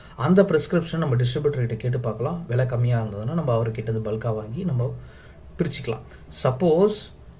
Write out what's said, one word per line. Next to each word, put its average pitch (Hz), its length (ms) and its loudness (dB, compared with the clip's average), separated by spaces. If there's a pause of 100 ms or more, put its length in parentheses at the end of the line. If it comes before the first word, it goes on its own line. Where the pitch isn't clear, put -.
(160)
அந்த 185 280 6
பிரிஸ்கிரிப்ஷன் 165 540 0
நம்ம 139 180 2
டிஸ்ட்ரிபியூட்டர் 139 340 2
கிட்ட 120 260 -2
கேட்டு 123 240 -2
பார்க்கலாம். 127 480 -4
விலை 127 180 0
கம்மியா 120 360 2
இருந்ததுன்னா, 107 320 -4
நம்ம 139 240 2
அவர்கிட்ட 113 200 -2
இருந்து 110 340 -4
பல்கா 110 220 -2
வாங்கி 113 300 -6
நம்ம 123 320 0 (600)
பிரிச்சுக்கலாம். - 420 -4 (440)
சப்போஸ் 175 680 2 (260)